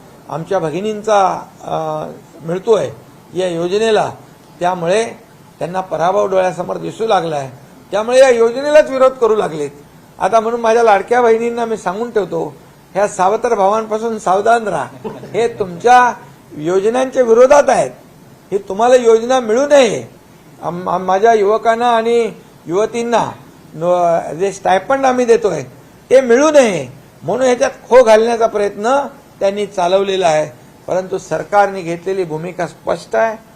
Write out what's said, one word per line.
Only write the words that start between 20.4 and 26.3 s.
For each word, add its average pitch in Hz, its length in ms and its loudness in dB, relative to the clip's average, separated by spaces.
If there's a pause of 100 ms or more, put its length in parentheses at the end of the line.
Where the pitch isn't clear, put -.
आम-, 180 280 -8
आम-, 180 160 -4
माझ्या 196 280 2
युवकांना 226 540 0
आणि 233 440 0 (340)
युवतींना 220 680 -2 (420)
न-, 170 680 -2
जे 190 120 -2
स्टायपेंड 190 540 0
आम्ही 247 200 0
देतोय 214 380 0 (460)
ते 254 120 6
मिळू 262 300 4